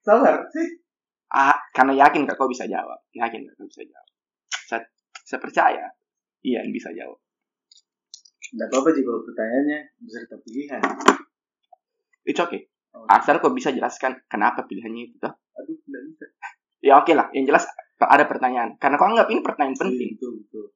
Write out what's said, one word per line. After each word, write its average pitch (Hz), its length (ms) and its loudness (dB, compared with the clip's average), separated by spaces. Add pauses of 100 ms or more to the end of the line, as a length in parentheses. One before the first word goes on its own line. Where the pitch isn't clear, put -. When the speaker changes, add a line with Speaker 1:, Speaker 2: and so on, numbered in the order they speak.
Speaker 1:
Sabar 208 480 4
sih. 330 200 -6 (600)
Speaker 2:
Ah, 135 280 2 (140)
karena 135 300 4
yakin 147 240 6
Kak, - 100 -4
kau 131 120 0
bisa 123 180 -6
jawab. 90 360 -8 (120)
Yakin 117 320 -6
Kak, - 120 -20
kau 98 100 -20
bisa - 180 -20
jawab. - 240 -20 (560)
Saya, 113 180 -8 (380)
saya - 180 -10
percaya - 460 0 (580)
Ian 110 280 -4
bisa - 200 -10
jawab. - 280 -14 (1300)
Speaker 1:
Nggak 113 180 -8
apa-apa 135 220 2
sih 135 120 2
kalau 117 200 -4
pertanyaannya 135 560 -2 (200)
beserta 117 420 -18
pilihan. 127 400 -10 (1400)
Speaker 2:
It's 147 160 -4
okay. - 280 -6 (220)
Speaker 1:
Oh. 117 160 -20
Speaker 2:
Asal 120 320 4
kau 147 140 2
bisa 131 180 -4
jelaskan 127 560 -4
kenapa 117 380 -2
pilihannya 113 400 -12
itu, 120 140 -20
toh. - 160 -8 (180)
Speaker 1:
Aduh, 320 260 -16
nggak - 280 -16
bisa. 320 180 -20 (560)
Speaker 2:
Ya - 160 6
oke 147 160 6
lah, 131 180 2
yang 135 140 -2
jelas 143 200 4 (320)
ada 147 300 6
pertanyaan. 123 500 -4
Karena 139 200 0
kau 185 120 4
anggap 220 220 2
ini 226 100 0
pertanyaan 135 320 -4
Speaker 1:
Iya, 135 80 -8
Speaker 2:
penting. 180 320 -4
Speaker 1:
betul, 120 260 -12
betul. 107 260 -16 (120)